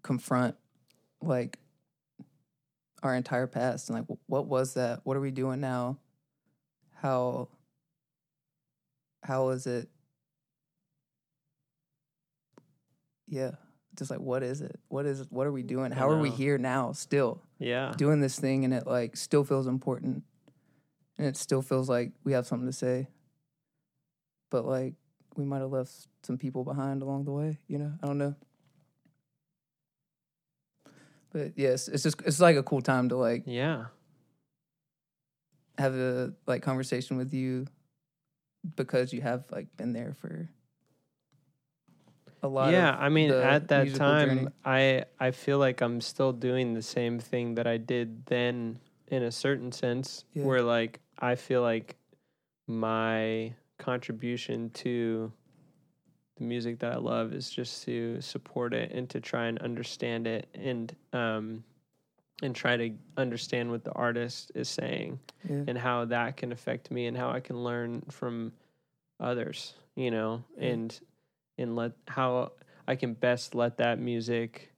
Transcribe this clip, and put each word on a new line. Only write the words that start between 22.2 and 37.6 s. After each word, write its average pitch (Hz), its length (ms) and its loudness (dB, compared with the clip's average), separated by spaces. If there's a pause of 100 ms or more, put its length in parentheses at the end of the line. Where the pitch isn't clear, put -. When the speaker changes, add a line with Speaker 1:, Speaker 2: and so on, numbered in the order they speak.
Speaker 1:
we 139 80 2
have 123 140 2
something 123 200 -2
to 131 60 -2
say. 127 360 0 (1400)
But, 123 160 0
like, 131 280 -2 (420)
we 143 80 -2
might 139 160 -2
have 135 100 -4
left 131 360 -4 (160)
some 127 160 -6
people 127 260 -4
behind 135 380 -2
along 139 220 -2
the 143 80 -4
way, 151 260 -2 (100)
you 143 100 -4
know? 147 140 -4 (100)
I 143 40 -4
don't 143 120 0
know. 143 160 0 (3000)
But, 147 240 -4
yes, 135 320 2
it's 143 160 0
just, 156 200 0
it's, 156 160 2
like, 170 160 10
a 135 60 4
cool 135 200 2
time 127 280 4
to, 123 60 2
like, 117 300 2
Speaker 2:
Yeah. 127 400 -2 (1900)
Speaker 1:
have 135 160 2
a, 127 400 0 (120)
like, 127 160 0
conversation 131 540 -2
with 131 160 -2
you 131 340 -2 (1120)